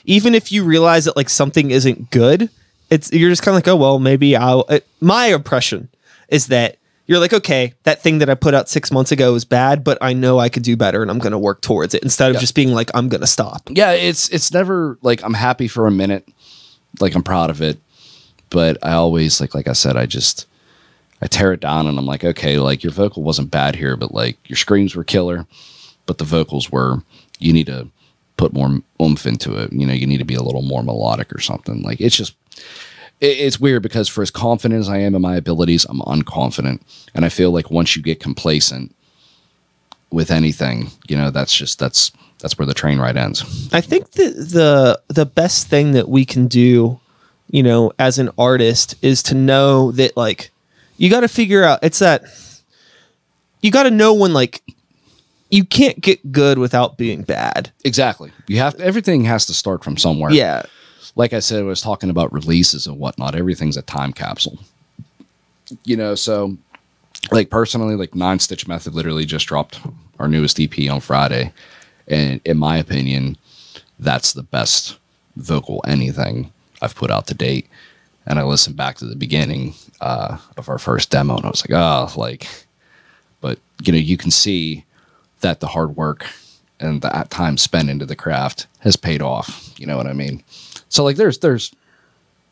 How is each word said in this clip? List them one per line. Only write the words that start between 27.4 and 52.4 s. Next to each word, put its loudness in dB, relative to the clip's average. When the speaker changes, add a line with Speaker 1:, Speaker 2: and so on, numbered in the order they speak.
Speaker 2:
need 2
to -12
put 0
more 0
oomph 0
into -4
it. -8
You -2
know, 0
you -2
need 0
to -4
be -4
a -4
little -4
more -4
melodic -4
or -12
something." -6
Like, -6
it's 2
just, -10
it, 2
it's -2
weird 2
because -2
for -4
as -6
confident 0
as -4
I -2
am 0
in 2
my 0
abilities, 2
I'm -8
unconfident. -2
And 0
I 2
feel 2
like -2
once 0
you -8
get -4
complacent -4
with -2
anything, 0
you -4
know, 0
that's -2
just, -4
that's, 0
that's -8
where -2
the -2
train 0
ride -2
ends. -6
Speaker 1:
I 0
think -2
that 0
the, 4
the 2
best 0
thing 2
that 2
we 4
can 0
do, 4
you 2
know, 4
as 2
an 0
artist 2
is 2
to 0
know 4
that, 0
like, -2
you 4
gotta 4
figure 2
out, 4
it's 0
that, 4